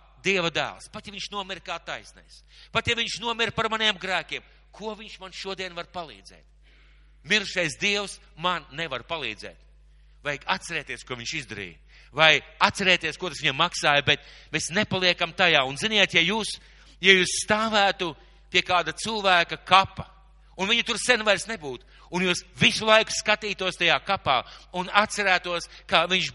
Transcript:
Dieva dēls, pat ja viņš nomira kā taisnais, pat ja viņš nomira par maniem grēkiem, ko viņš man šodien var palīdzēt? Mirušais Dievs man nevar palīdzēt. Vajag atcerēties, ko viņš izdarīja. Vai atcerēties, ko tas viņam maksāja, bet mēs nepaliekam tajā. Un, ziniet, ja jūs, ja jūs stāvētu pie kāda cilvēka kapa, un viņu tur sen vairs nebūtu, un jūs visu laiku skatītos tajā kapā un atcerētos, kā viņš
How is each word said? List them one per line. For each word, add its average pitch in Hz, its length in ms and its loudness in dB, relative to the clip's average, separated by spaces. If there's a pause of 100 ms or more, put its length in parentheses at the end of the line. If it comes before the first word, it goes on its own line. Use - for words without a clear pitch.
(240)
Dieva 180 240 0
dēls, 139 400 -6
pat 214 160 -16
ja 208 80 -16
viņš 196 220 -12
nomira 190 260 -8
kā 170 240 -10
taisnais, - 560 -16 (320)
pat - 160 -2
ja 233 80 0
viņš 220 240 -4
nomira 226 320 -2
par 226 160 -2
maniem 214 320 0
grēkiem, 170 440 -6 (280)
ko 214 240 -10
viņš 208 240 -18
man 185 160 -18
šodien 185 400 -10
var 170 160 -12
palīdzēt? 104 540 -14 (840)
Mirušais 180 520 -2
Dievs 202 380 -2 (220)
man 170 320 -2
nevar 135 360 -8
palīdzēt. 110 520 -10 (640)
Vajag 139 320 -6
atcerēties, 143 480 -8
ko 127 160 -10
viņš 117 220 -8
izdarīja. 101 340 -14 (400)
Vai 156 220 6 (260)
atcerēties, 185 560 2
ko 180 120 -6
tas 135 120 -12
viņam 139 160 -2
maksāja, 156 480 2
bet 147 160 0 (280)
mēs 151 200 -4
nepaliekam 180 640 0
tajā. 160 320 4
Un, 139 120 -6
ziniet, 202 360 2
ja 170 80 6
jūs, 202 320 -2 (480)
ja 190 120 8
jūs 180 280 0
stāvētu 208 680 2 (380)
pie 175 120 2
kāda 170 320 0
cilvēka 190 720 0
kapa, 190 400 4 (480)
un 190 160 -4
viņu 233 160 2
tur 226 140 -2
sen 240 260 2
vairs 196 220 2
nebūtu, 147 340 -8 (300)
un 180 140 0
jūs 175 160 -2 (160)
visu 214 260 2
laiku 220 300 6
skatītos 196 640 -2
tajā 165 160 4 (100)
kapā 147 380 0 (340)
un 180 160 -4
atcerētos, 185 720 2 (240)
kā 165 200 6
viņš 175 260 0